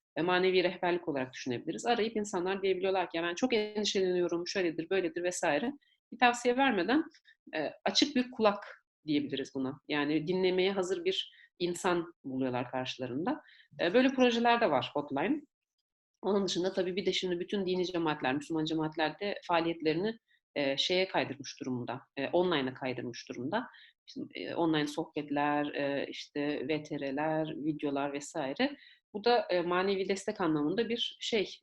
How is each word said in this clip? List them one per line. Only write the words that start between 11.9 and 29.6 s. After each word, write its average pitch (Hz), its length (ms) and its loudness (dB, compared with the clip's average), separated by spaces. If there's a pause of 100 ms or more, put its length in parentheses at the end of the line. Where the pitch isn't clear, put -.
buluyorlar 127 480 -2
karşılarında. 127 720 -4 (400)
E, 175 120 2
böyle 262 160 6
projeler 240 520 4
de 190 100 4
var 127 220 2
hotline. 151 480 0 (800)
Onun 196 260 2
dışında 180 260 0
tabii 185 220 -2
bir 185 100 -2
de 185 80 2
şimdi 180 260 -2
bütün 190 260 -2
dini 180 200 0
cemaatler, 156 500 0
Müslüman 156 300 -2
cemaatler 156 540 -2
de 202 280 -4
faaliyetlerini, 165 720 0 (360)
e, 139 220 0
şeye 185 300 2
kaydırmış 131 540 -2
durumda, 123 400 -4 (160)
e, 135 100 -2
online'a 165 460 2
kaydırmış 123 560 -6
durumda. 151 380 -4 (400)
İşte, - 140 -12 (140)
e, - 200 -8
online 156 320 2
sohbetler, 147 800 -2
e, 139 440 -2
işte 147 580 -6
V 151 160 -2
T 151 160 -6
R'ler, 151 560 -2
videolar 143 580 -2
vesaire. 151 640 -2 (360)
Bu 208 100 -8
da, 240 260 4
e, 180 120 2